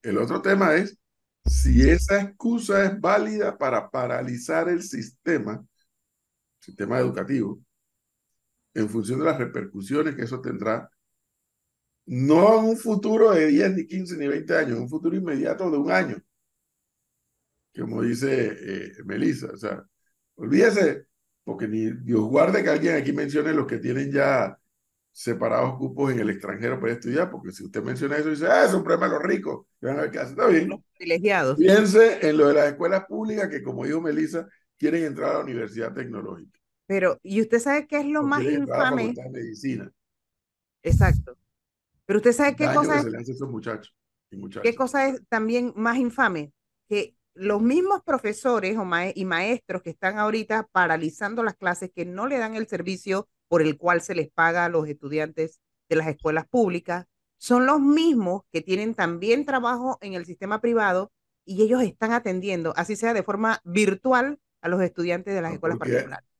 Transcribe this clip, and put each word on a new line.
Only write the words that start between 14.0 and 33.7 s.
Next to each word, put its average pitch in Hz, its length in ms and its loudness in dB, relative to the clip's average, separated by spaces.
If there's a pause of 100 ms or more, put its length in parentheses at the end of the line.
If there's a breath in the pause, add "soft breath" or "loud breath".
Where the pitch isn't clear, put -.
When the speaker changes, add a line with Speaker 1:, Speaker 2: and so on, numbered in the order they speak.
Speaker 1:
ni 147 120 -4
veinte 160 280 -2
años, 135 200 0
en 120 80 -6
un 123 40 -10
futuro 160 280 -4
inmediato 170 540 -2
de 147 80 0
un 147 120 0
año, 170 260 0 (1600)
como 113 240 -4
dice, 120 580 0
eh, - 320 -10 (120)
Melissa. - 480 -2
O - 40 -14
sea, 101 260 -8 (540)
olvídese, 196 680 2 (380)
porque 113 240 -8
ni 110 220 -2
Dios 120 320 0
guarde 160 400 2
que 165 80 0
alguien 160 260 2
aquí 139 160 -2
mencione 147 400 -2
los 151 140 0
que 120 120 -6
tienen 139 340 -4
ya 135 460 2 (520)
separados 120 680 -2
cupos 135 340 -2
en 117 80 -2
el 107 100 0
extranjero 104 500 -6
para 117 140 -2
estudiar, 147 360 -4
porque - 220 -14
si 101 120 -16
usted 113 180 -8
menciona 135 340 -4
eso, 151 140 -2
dice, 151 160 -4
"Ah, 269 180 4
es 190 100 2
un 170 80 0
problema 165 260 0
de 160 60 0
los 151 80 -4
ricos, 180 440 -4 (140)
que - 60 -8
van 139 120 -2
a 151 40 -2
ver 147 80 -4
qué - 80 -8
hacen". 127 140 -8
Está 233 160 0
bien. 175 220 4
Speaker 2:
Los - 100 -12 (160)
privilegiados. 165 640 0
Speaker 1:
Piense 202 680 8
en 151 100 4
lo 143 100 8
de 147 60 6
las 147 140 6
escuelas 180 380 -2
públicas 214 420 -4
que, 147 140 -8
como 127 220 -8